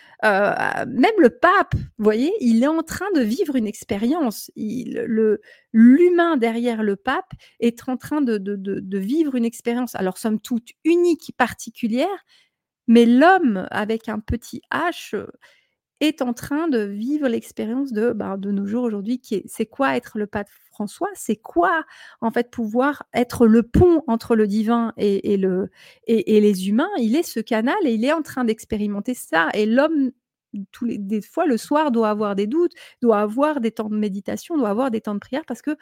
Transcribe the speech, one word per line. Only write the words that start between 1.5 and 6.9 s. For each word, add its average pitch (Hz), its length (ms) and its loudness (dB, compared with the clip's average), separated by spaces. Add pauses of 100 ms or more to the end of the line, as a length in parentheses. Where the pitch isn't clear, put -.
vous - 300 -6
voyez, 226 360 2
il 233 220 4
est 277 60 2
en 320 140 0
train 359 320 -8
de 294 60 2
vivre 277 340 -2
une 226 120 -2
expérience. 233 880 -4
Il, 220 380 -8 (120)
le, 220 340 2 (320)
l'humain 339 640 6
derrière 233 460 -2
le 202 140 0